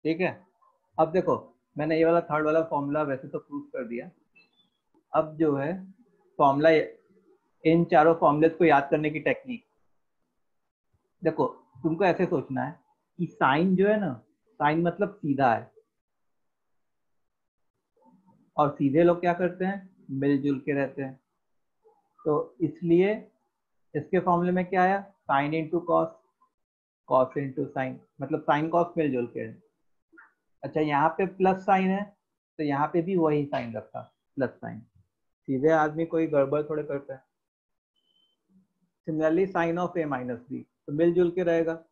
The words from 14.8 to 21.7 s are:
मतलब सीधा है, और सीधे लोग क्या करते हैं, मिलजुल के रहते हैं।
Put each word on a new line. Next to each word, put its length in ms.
मतलब 320
सीधा 400
है, 160
और 140
सीधे 320
लोग 180
क्या 140
करते 300
हैं, 240
मिलजुल 480
के 140
रहते 280
हैं। 160